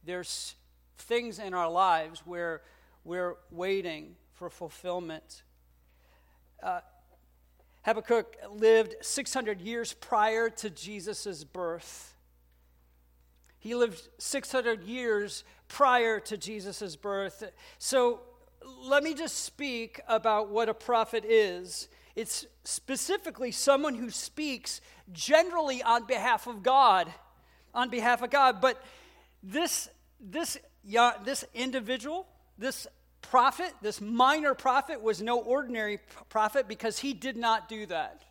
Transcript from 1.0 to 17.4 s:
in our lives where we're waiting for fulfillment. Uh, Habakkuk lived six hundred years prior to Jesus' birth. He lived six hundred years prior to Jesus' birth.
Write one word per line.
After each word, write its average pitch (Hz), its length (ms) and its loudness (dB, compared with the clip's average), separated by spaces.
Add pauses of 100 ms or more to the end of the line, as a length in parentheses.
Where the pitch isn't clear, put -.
in 196 160 -10
our 175 160 0
lives 170 560 2
where 170 380 -6 (400)
we're 175 320 -4 (160)
waiting 175 640 -6 (180)
for 175 160 -12
fulfillment. 175 960 -10 (1200)
Uh, 180 160 -4 (1040)
Habakkuk 220 520 0 (160)
lived 220 480 6
six - 340 -6
hundred 214 280 -4
years 233 320 -6
prior 226 560 2
to 220 200 -8
Jesus' 185 760 -10
birth. 170 680 -10 (1400)
He 226 160 -8
lived 233 420 0
six - 340 -6
hundred 226 320 0
years 214 640 -2 (240)
prior 240 500 4
to - 160 -10
Jesus' 196 640 -10
birth. 196 480 -6 (320)